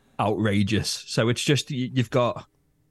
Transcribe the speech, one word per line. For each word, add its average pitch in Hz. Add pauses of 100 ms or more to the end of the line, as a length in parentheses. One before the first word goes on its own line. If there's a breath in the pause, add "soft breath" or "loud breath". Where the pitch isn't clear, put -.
(200)
outrageous. 104 (180)
So 117
it's 120
just, 143
y-, 127
you've 127
got 123 (440)